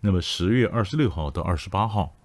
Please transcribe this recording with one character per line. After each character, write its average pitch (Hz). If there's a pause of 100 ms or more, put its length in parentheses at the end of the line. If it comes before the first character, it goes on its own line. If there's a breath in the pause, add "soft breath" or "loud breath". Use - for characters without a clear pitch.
那 104
么 90
十 87
月 120
二 113
十 98
六 147
号 76
到 82
二 87
十 -
八 104
号 104 (120)